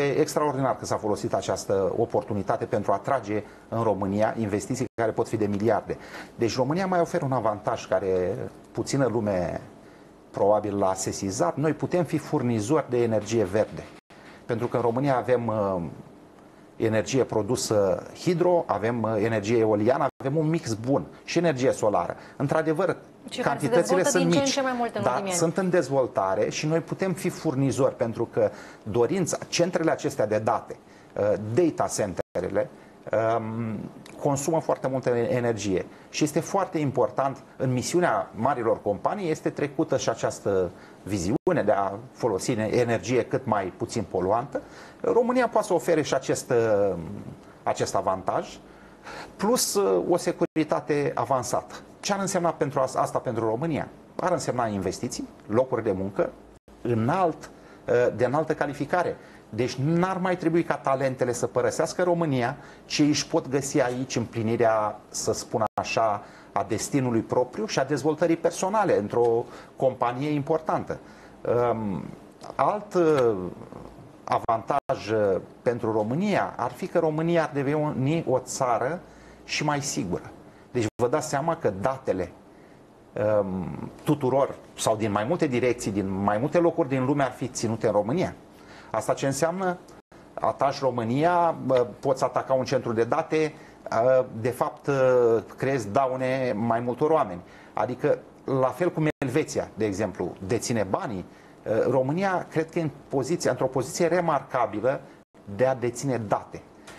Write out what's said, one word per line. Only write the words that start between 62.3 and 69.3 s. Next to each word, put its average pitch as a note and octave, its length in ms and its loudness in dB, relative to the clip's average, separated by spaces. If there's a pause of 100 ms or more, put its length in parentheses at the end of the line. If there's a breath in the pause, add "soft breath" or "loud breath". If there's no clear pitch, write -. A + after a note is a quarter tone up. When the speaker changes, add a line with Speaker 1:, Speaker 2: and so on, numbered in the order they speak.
Speaker 1:
ci - 140 -4
își D3 280 4
pot D#3+ 220 0
găsi C#3 320 0
aici B2+ 340 -2
împlinirea, A2 840 2 (100)
să - 240 -2
spun - 300 -2 (180)
așa, G#2 420 0 (280 loud breath)
a G2+ 160 0
destinului A#2 540 0
propriu B2+ 440 0
și - 140 -2
a C#3 40 2
dezvoltării D3+ 540 0
personale F#3+ 600 0
într-o A#2 480 2 (300 loud breath)